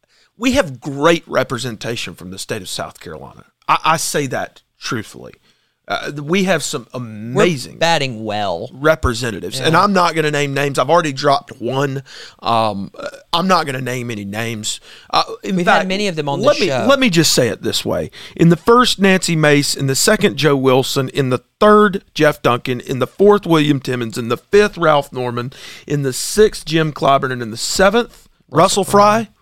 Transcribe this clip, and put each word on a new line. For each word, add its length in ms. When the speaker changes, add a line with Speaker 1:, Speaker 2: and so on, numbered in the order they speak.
Speaker 1:
we 140
have 280
great 480
representation 880
from 160
the 80
state 240
of 80
South 300
Carolina. 460
I, 160
I 140
say 300
that 340
truthfully. 560
Uh, 200
we 220
have 180
some 300
Speaker 2:
We're 80
Speaker 1:
amazing 760
Speaker 2:
batting 460
well. 480
Speaker 1:
representatives, 880
and 140
Speaker 2:
Yeah. 100
Speaker 1:
I'm 80
not 240
gonna 160
name 220
names. 260
I've 100
already 220
dropped 480
one. 440
Um, 580
uh, 120
I'm 160
not 160
gonna 160
name 280
any 140
names. 560
Uh, 140
in 140
Speaker 2:
We've 80
Speaker 1:
fact, 140
Speaker 2:
had 100
many 180
of 80
them 140
on 100
Speaker 1:
let 140
Speaker 2:
this 80
Speaker 1:
me, 60
Speaker 2:
show. 200
Speaker 1:
let 100
me 120
just 240
say 160
it 120
this 220
way. 260
In 100
the 80
first, 440
Nancy 360
Mace. 400
In 120
the 80
second, 420
Joe 180
Wilson. 540
In 200
the 100
third, 540
Jeff 280
Duncan. 380
In 200
the 80
fourth, 380
William 360
Timmons. 360
In 120
the 80
fifth, 400
Ralph 340
Norman. 400
In 180
the 100
sixth, 500
Jim 300
Clyburn. 400
And 80
in 100
the 60
seventh, 720
Russell 340
Speaker 2:
Russell 20
Speaker 1:
Fry. 400
Speaker 2:
Fry. 160